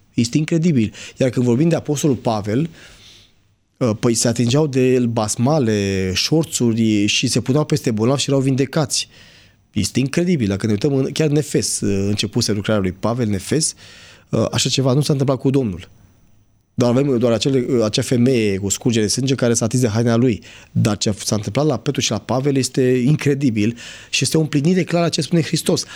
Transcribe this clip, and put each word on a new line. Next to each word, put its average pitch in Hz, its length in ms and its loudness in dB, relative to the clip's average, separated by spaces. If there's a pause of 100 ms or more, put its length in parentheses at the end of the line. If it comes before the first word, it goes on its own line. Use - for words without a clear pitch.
(140)
Este 120 220 0
incredibil. 156 560 2 (240)
Iar 131 140 2
când 123 140 0
vorbim 123 240 2
de 160 60 2
apostolul 139 420 0
Pavel, 110 520 -2 (1080)
uh, 127 140 0 (100)
păi 120 140 2
se - 140 0
atingeau 123 380 2
de 127 260 2
el 127 140 2
basmale, 107 1080 0
șorțuri 113 920 0
și - 200 -2
se 120 140 -2
puneau 143 240 0
peste 147 260 -2
bolnavi 117 300 0
și - 80 -4
erau 139 120 0
vindecați. 135 680 -2 (640)
Este 104 280 -2
incredibil. 139 480 0
Dacă 98 180 -2
ne 107 60 0
uităm 139 220 0
în, 139 180 -2
chiar 156 160 0
în 147 80 2
Efes, - 440 -2
uh, 101 280 0
începuse 107 440 -2
lucrarea 104 300 0
lui 92 100 -2
Pavel 117 340 -2
în 104 80 -2
Efes, 131 400 -2 (540)
uh, - 220 0
așa - 180 -2
ceva 131 240 0
nu 143 80 2
s-a 147 120 0
întâmplat 135 260 0
cu 135 120 0
Domnul. 117 380 -2 (880)
Dar 123 120 4
avem 131 300 2
doar 117 140 2
acele, 123 520 0
acea 110 180 0
femeie 120 540 2
cu 98 120 -4
scurgere 110 360 0
de 98 60 0
sânge 131 240 0
care 117 200 2
s-a 117 100 0
atins 127 180 0
de 120 60 2
haina 117 280 2
lui. 120 260 2 (300)
Dar 110 240 2
ce 104 180 -2 (100)
s-a - 100 -2
întâmplat 107 320 -2
la 131 120 0
Petru 139 220 -4
și - 100 -2
la 107 80 -2
Pavel 135 380 -2
este 127 480 2
incredibil 131 720 2 (340)
și - 140 -2
este - 120 0
o 160 40 4
împlinire 160 440 2
clară 170 200 0
a 160 40 0
ce 147 120 -2
spune 160 220 0
Hristos. - 420 -2 (120)